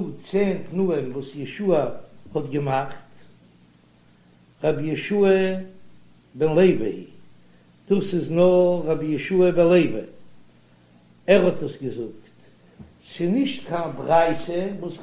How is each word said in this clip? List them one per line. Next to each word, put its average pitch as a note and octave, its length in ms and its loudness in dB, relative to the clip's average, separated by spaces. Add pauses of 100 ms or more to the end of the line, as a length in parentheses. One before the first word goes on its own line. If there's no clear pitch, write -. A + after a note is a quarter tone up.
(320)
צען G3 260 2 (140)
תנאים, D3+ 440 -2
וואס C#3 200 -12
יהושע D3+ 500 0 (500)
האט D3+ 160 -2
געמאכט, C#3 440 -4 (1700)
רבי D3+ 200 0
יהושע F#3+ 760 2 (760)
בן D#3 200 2
לוי. A2+ 480 2 (880)
דאס F#3+ 240 0
איז D#3 180 -4
נאר F3+ 540 4
רבי D#3 200 -2
יהושע F3+ 460 2
בן E3+ 120 4
לוי. D#3+ 380 4 (1300)
ער F3+ 180 6
האט E3 180 0
עס - 80 -6 (100)
געזאגט. A#2 420 -8 (920)
זיי E3+ 100 -2
נישט C#4 400 -2
קיין E3 300 -6
ברייתא, E3 680 0 (120)
וואס E3+ 240 -8